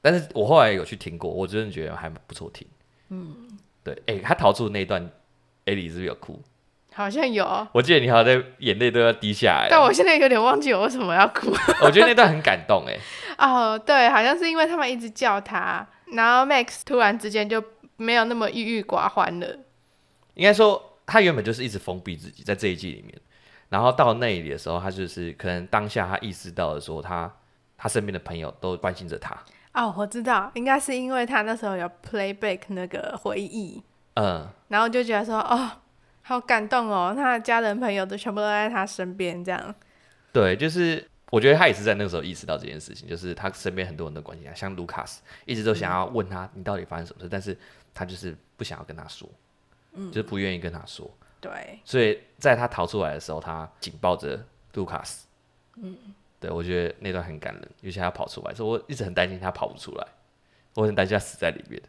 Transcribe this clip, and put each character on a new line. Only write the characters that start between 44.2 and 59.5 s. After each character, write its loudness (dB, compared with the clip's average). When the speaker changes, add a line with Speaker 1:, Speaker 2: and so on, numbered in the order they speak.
Speaker 1:
关 -16
心 -20
他， -18
像 -10
卢 -10
卡 -12
斯 -18
一 -6
直 -6
都 2
想 -2
要 0
问 -4
他， -10
Speaker 2:
嗯。 -18
Speaker 1:
你 -16
到 -4
底 -8
发 -12
生 -10
什 -18
么 -20
事， -14
但 -6
是 -8
他 -8
就 -12
是 -12
不 -10
想 -12
要 -16
跟 -18
他 -16
说， -20
Speaker 2:
嗯。 -14
Speaker 1:
就 -18
是 -4
不 -10
愿 -4
意 -8
跟 -8
他 -14
说。 -18
Speaker 2:
对。 -16
Speaker 1:
所 0
以 2
在 4
他 -4
逃 -4
出 -6
来 -4
的 -10
时 -14
候， -8
他 -12
紧 -14
抱 0
着 -8
卢 -6
卡 -10
斯。 -16
Speaker 2:
嗯。 -14
Speaker 1:
对， -10
我 -6
觉 -2
得 -8
那 -8
段 -6
很 -12
感 -10
人， -18
尤 -12
其 -10
他 -2
跑 -8
出 -16
来， -8
所 -10
以 -2
我 -4
一 -10
直 -6
很 -8
担 0
心 -10
他 -6